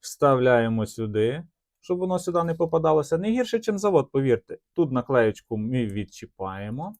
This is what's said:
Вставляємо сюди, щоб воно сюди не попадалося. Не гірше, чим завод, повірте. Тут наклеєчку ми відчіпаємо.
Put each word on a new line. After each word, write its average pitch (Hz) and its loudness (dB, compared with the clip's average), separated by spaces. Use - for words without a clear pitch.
Вставляємо 120 2
сюди, 113 -2
щоб 180 -4
воно 185 -2
сюди 175 -2
не 165 -2
попадалося. 165 0
Не 202 -2
гірше, 233 0
чим 208 -2
завод, 190 2
повірте. 135 0
Тут 156 2
наклеєчку 120 0
ми 117 -2
відчіпаємо. 101 -10